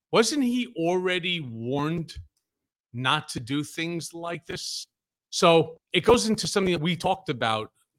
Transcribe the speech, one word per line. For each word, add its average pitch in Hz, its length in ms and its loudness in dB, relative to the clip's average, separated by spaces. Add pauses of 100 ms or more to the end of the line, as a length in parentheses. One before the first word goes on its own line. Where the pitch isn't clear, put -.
(120)
wasn't 233 320 4
he 240 340 0
already 180 640 0
warned 139 720 -4 (800)
not 131 360 -2
to 143 120 -8
do 139 220 -4
things 165 500 -8
like 170 320 -10
this? - 400 -10 (460)
So 165 440 6 (160)
it 175 140 0
goes 220 240 6
into 202 180 0
something 185 260 0
that 156 80 -2
we 170 140 0
talked 185 320 -4
about 113 440 -2 (280)